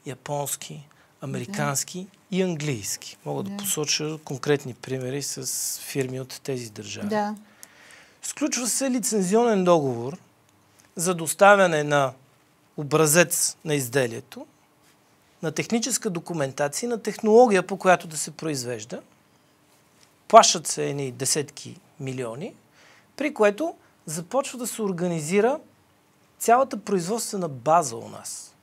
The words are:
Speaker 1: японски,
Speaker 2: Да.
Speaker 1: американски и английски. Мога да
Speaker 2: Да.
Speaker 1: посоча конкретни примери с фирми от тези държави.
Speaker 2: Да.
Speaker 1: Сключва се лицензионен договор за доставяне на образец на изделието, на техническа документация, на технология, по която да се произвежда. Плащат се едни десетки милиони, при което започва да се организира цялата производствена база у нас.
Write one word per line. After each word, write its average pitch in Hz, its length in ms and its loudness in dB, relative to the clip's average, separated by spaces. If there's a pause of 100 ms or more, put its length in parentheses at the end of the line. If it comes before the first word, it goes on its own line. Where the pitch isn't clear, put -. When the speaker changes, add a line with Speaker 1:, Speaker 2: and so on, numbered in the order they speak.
Speaker 1:
японски, 143 680 -8 (480)
Speaker 2:
Да. 147 40 -10
Speaker 1:
американски 143 840 -4 (240)
и 185 100 0
английски. 147 840 -4
Мога 143 180 -6
да - 60 -8
Speaker 2:
Да. 202 80 -10
Speaker 1:
посоча 156 640 -4
конкретни 139 500 -2
примери 131 500 -6
с 131 240 -8 (340)
фирми 131 380 -4
от - 240 -14
тези 123 260 -6
държави. 104 380 -10
Speaker 2:
Да. 208 280 -2 (880)
Speaker 1:
Сключва 254 460 -4
се 269 240 -2
лицензионен 214 720 2
договор 139 540 2 (800)
за 180 200 -2
доставяне 170 680 6
на 143 300 2 (640)
образец 156 880 2
на 151 100 0
изделието, 127 720 -4 (960)
на 160 80 -4
техническа 226 580 -4
документация, 156 800 -4
на 233 80 -2
технология, 214 680 6
по 185 140 -6
която 175 300 4
да 156 100 -10
се 160 140 -6
произвежда. 127 680 -8 (1300)
Плащат 196 400 8
се 147 220 -4
едни 139 220 -6
десетки 127 680 -6 (200)
милиони, 131 540 -8 (640)
при 294 180 -4
което 214 400 2 (320)
започва 180 540 -4
да 240 80 -6
се - 140 -8
организира 185 800 0 (800)
цялата 254 380 4
производствена 196 720 -4
база 139 460 2
у 110 140 -12
нас. - 540 -16